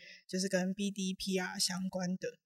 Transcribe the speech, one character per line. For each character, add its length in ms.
就 100
是 100
跟 240
B 200
D 240
P 240
R 180
相 320
关 260
的。 300